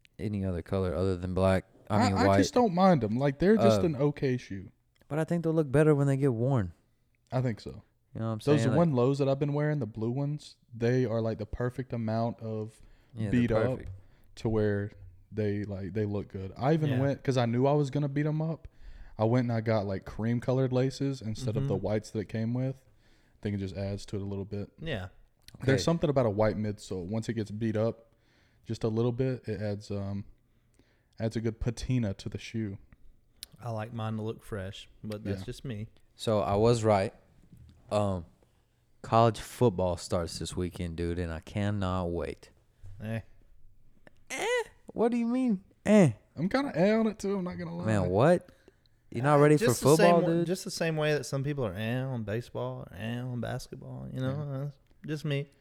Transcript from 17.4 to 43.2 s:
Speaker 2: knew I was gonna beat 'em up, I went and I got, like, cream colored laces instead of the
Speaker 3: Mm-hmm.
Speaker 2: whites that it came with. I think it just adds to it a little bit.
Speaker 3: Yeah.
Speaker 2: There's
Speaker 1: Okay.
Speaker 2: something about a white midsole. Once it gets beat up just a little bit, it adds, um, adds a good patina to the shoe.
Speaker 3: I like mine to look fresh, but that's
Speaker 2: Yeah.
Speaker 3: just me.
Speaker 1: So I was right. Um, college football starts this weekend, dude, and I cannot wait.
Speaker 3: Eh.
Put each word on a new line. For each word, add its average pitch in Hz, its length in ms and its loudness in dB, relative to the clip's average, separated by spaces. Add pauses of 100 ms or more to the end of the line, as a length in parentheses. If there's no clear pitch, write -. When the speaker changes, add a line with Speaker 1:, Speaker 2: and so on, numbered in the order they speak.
Speaker 2:
knew 120 200 2
I 139 60 4
was 147 180 2
gonna 143 200 -2
beat 147 160 -2
'em 151 160 -2
up, 160 260 -6 (480)
I 110 80 0
went 120 200 4
and 120 80 -2
I 113 100 0
got, 110 240 0
like, 98 180 -4
cream 117 340 -2
colored 131 340 0
laces 135 500 0
instead 110 340 -4
of - 100 0
the 101 100 0
Speaker 3:
Mm-hmm. 95 100 -4
Speaker 2:
whites 107 240 -2
that 113 100 -6
it 92 80 -6
came 113 240 -2
with. 131 240 -4
I - 680 -20
think 101 140 -2
it - 20 -4
just 95 180 -6
adds 98 300 -6
to 110 100 -8
it 95 60 -6
a - 20 -8
little 98 220 -8
bit. 101 340 -10
Speaker 3:
Yeah. 123 280 -8 (540)
Speaker 2:
There's 127 180 4
Speaker 1:
Okay. - 40 -4
Speaker 2:
something 165 240 2
about 131 160 2
a 110 60 2
white 104 260 2
midsole. 101 480 -6
Once 110 240 -4
it 117 60 -2
gets 107 160 -4
beat 107 260 -2
up 110 300 -2 (580)
just - 200 -6
a 117 40 0
little 117 240 0
bit, 127 340 -4
it 107 140 -4
adds, 104 300 -6
um, 101 340 -6 (960)
adds 113 160 -2
a 113 60 -2
good 110 180 -4
patina 117 540 -2
to - 160 -12
the 98 80 -8
shoe. 107 400 -8 (840)
Speaker 3:
I 120 100 -10
like 110 220 -8
mine 110 240 -6
to 107 60 -6
look 110 200 -8
fresh, 98 460 -12 (140)
but 107 220 -10
that's 98 160 -4
Speaker 2:
Yeah. 95 40 -12
Speaker 3:
just - 200 -12
me. 107 240 -10 (280)
Speaker 1:
So 107 240 2
I 98 160 0
was 113 280 4
right. 104 280 4 (760)
Um, 98 340 0 (800)
college 113 380 4
football 92 580 0
starts 87 400 -4
this - 180 -8
weekend, 87 400 -4
dude, 85 220 -2
and 87 120 -4
I 80 100 -8
cannot 98 680 -2
wait. - 440 -6 (520)
Speaker 3:
Eh. 110 180 -6 (1120)